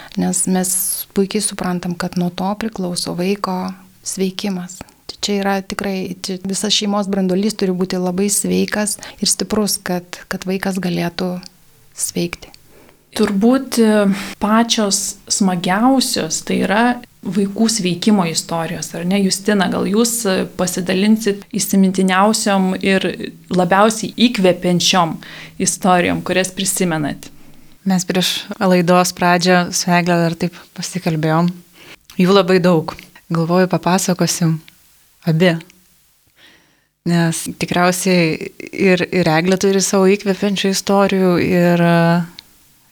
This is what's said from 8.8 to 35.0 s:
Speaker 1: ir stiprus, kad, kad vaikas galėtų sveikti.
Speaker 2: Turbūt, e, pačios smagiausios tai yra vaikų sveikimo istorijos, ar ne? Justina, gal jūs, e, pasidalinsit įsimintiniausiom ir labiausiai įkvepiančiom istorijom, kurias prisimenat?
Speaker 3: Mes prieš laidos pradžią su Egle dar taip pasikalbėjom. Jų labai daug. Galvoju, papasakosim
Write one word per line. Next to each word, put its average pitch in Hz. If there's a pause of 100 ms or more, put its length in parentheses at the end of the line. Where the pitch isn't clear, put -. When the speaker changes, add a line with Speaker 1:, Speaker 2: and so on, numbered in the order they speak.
Speaker 1:
ir -
stiprus, 202
kad, 175
kad -
vaikas 190
galėtų 175 (560)
sveikti. - (600)
Speaker 2:
Turbūt, 226
e, 214 (340)
pačios 214
smagiausios 196
tai 190
yra 196 (400)
vaikų 202
sveikimo 180
istorijos, 165
ar 170
ne? 196
Justina, 190
gal 180
jūs, 226
e, 190 (120)
pasidalinsit 196
įsimintiniausiom 190
ir 190 (380)
labiausiai 190
įkvepiančiom 180 (400)
istorijom, 180
kurias 185
prisimenat? 175 (520)
Speaker 3:
Mes 185
prieš - (200)
laidos 180
pradžią 180
su -
Egle 175
dar 170
taip - (140)
pasikalbėjom. 165 (640)
Jų 185
labai 185
daug. 170 (280)
Galvoju, 170
papasakosim 170 (640)